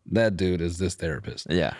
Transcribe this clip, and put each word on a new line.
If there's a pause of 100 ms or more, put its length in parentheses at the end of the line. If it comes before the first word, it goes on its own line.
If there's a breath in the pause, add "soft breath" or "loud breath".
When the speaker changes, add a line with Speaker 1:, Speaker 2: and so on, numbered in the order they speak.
(120)
Speaker 1:
that
dude
is
this
therapist.
Speaker 2:
Yeah,